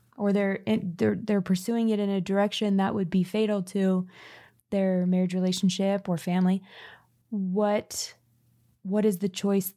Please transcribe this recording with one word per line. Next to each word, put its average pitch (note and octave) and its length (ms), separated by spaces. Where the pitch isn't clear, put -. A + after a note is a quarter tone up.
or G3+ 160
they're G3 220
in, A3 300
they're, G#3+ 240
they're G#3 200
pursuing A3+ 480
it G#3+ 100
in G3+ 120
a G3 100
direction G3+ 560
that G3 180
would F#3+ 160
be F#3 140
fatal G#3 380
to F#3 440
their F#3 360
marriage F#3 280
relationship F#3+ 720
or F3 80
family. F#3 460
What, G#3 840
what G3+ 220
is G3+ 140
the G3+ 100
choice G3 480